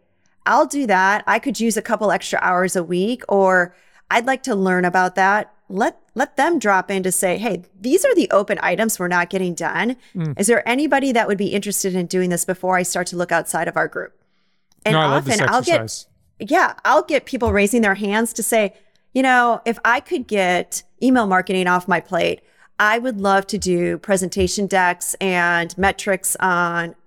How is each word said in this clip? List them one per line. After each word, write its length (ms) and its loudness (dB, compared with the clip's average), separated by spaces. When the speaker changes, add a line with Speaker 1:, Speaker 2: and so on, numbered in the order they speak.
Speaker 1:
I'll 200 4
do 220 -4
that. 400 2
I 120 2
could 200 -4
use 180 0
a 60 -4
couple 280 0
extra 300 -2
hours 340 0
a 80 0
week," 460 -2
or, 460 2
"I'd 160 0
like 180 -2
to 120 -2
learn 300 2
about 300 0
that." 360 2
Let, 280 -2
let 220 -4
them 220 2
drop 300 2
in 140 -2
to 80 -2
say, 260 0
"Hey, 260 -4
these 260 -4
are 100 2
the 160 2
open 320 0
items 340 -2
we're 100 -4
not 220 0
getting 240 -2
done. 440 -4
Speaker 2:
Mm. 240 -4
Speaker 1:
Is 80 -2
there 200 2
anybody 440 0
that 160 2
would 100 -2
be 160 -2
interested 420 -4
in 120 -2
doing 220 -2
this 160 -2
before 320 -2
I 60 0
start 240 -4
to 100 -10
look 140 -4
outside 360 -2
of 100 -4
our 100 0
group?" 260 -12
And 80 2
Speaker 2:
No, 60 4
I 80 2
love 180 0
this 160 0
Speaker 1:
often 120 0
I'll 80 2
get 200 0
Speaker 2:
exercise. 260 -12
Speaker 1:
Yeah, 340 0
I'll 200 4
get 220 -2
people 280 -2
raising 300 2
their 120 2
hands 380 -2
to 100 -6
say, 300 0
"You 100 2
know, 420 2
if 200 -4
I 160 4
could 260 -6
get 560 0
email 260 4
marketing 400 0
off 200 0
my 140 2
plate, 400 -2
I 200 4
would 220 -4
love 260 2
to 100 -4
do 420 -2
presentation 680 -2
decks 540 0
and 560 0
metrics 640 -2
on 540 0